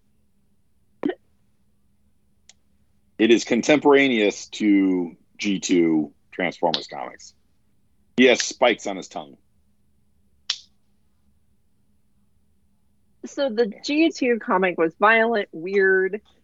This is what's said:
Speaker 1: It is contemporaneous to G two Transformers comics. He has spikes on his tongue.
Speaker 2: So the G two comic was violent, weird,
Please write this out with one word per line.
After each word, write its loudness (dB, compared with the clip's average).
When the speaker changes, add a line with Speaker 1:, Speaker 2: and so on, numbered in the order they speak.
Speaker 1:
It 2
is 2
contemporaneous 0
to 0
G -4
two 0
Transformers -4
comics. -16
He 6
has 4
spikes -2
on -8
his -14
tongue. -16
Speaker 2:
So -4
the 0
G 0
two -2
comic -2
was 0
violent, 2
weird, 0